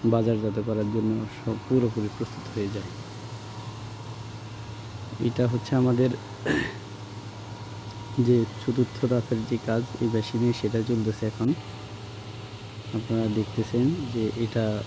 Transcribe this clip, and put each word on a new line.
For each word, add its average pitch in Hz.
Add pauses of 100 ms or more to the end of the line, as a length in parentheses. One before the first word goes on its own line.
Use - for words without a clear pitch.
বাজারজাত 110
করার 107
জন্য 110 (200)
সব 110 (140)
পুরোপুরি 113
প্রস্তুত -
হয়ে 101
যায়। 98 (2500)
এটা 120
হচ্ছে 120
আমাদের 127 (2000)
যে 120 (220)
চতুর্থ 123
ধাপের 120 (120)
যে 120
কাজ 113 (180)
এই 120
মেশিনে, 117
সেটা 110
চলতেছে 110
এখন। 117 (1400)
আপনারা 113
দেখতেছেন 113 (240)
যে 110
এটা 107